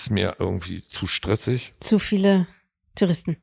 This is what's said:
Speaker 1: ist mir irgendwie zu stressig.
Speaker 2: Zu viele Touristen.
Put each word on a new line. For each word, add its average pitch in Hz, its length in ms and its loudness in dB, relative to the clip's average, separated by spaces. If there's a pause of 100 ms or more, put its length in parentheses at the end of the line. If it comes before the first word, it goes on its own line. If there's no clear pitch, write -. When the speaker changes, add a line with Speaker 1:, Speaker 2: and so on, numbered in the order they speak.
Speaker 1:
ist - 100 -8
mir 95 300 0
irgendwie 92 400 -4
zu - 260 -8
stressig. - 720 -2
Speaker 2:
Zu 214 220 2
viele 190 480 2 (480)
Touristen. 175 460 0